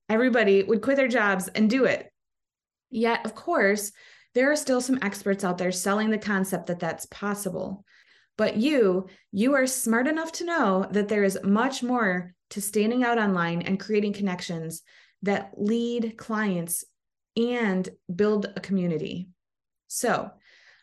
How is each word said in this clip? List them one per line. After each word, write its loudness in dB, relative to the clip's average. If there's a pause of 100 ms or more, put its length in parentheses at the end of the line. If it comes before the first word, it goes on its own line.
everybody 4
would 2
quit 2
their 2
jobs 0
and 2
do 4
it. 0 (800)
Yet, 0
of -8
course, 0 (420)
there 4
are 2
still 0
some 0
experts -2
out 0
there 0
selling 0
the 0
concept -2
that -4
that's -6
possible. -8 (520)
But 0
you, 2 (240)
you 2
are 4
smart 0
enough -2
to -8
know 2
that 0
there 2
is 2
much 2
more 0 (160)
to -8
standing 0
out 2
online 0
and -2
creating 0
connections -6 (400)
that -2
lead -2
clients -4 (520)
and 0 (260)
build 2
a -8
community. -2 (580)
So -2 (520)